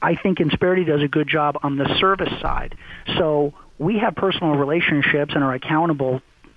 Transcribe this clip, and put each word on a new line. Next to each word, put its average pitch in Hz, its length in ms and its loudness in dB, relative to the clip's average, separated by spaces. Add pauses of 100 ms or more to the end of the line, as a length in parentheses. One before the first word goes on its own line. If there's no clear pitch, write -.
I 165 140 2
think 185 260 0
Insperity 180 420 2
does 147 180 2
a 147 60 2
good 147 220 0
job 147 340 0
on 139 140 -2
the 139 100 0 (120)
service 190 420 0
side. - 340 -4 (420)
So 147 360 2 (260)
we 196 200 0
have 208 160 0
personal 170 400 0
relationships 143 800 0
and 156 80 0
are 135 120 0
accountable 139 680 0 (360)